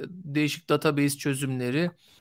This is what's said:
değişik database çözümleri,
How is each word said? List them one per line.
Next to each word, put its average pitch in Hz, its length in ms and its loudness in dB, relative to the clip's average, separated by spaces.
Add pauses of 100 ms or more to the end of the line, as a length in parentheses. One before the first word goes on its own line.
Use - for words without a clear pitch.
(100)
değişik 151 600 -2
database 143 480 2
çözümleri, 135 720 0 (300)